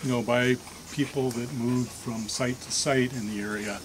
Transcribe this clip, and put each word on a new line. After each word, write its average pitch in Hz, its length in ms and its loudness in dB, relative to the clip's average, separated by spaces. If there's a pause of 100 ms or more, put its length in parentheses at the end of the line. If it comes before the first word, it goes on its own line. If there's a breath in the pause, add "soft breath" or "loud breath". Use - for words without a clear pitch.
you 135 80 0
know, 123 100 4
by 123 340 6 (360)
people 135 400 0
that 120 220 -4
moved 123 360 0
from 113 380 -6
site 123 340 -2
to - 100 -10
site 131 420 2
in 117 140 -4
the 107 140 -2
area 104 440 -4